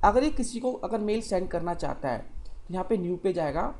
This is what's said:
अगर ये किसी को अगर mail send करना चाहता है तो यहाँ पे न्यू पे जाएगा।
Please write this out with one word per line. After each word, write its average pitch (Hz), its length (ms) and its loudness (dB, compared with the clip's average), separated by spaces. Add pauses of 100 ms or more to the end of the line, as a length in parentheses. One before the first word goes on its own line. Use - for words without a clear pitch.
अगर 214 200 8
ये 302 80 4
किसी 240 280 0
को 254 140 0
अगर 220 260 -2
mail 208 220 0
send 185 280 0
करना 170 240 -2
चाहता 139 360 -2
है 117 100 0
तो - 540 -8
यहाँ 185 120 -2
पे 226 120 2
न्यू 180 200 0
पे 185 160 0
जाएगा। 170 460 0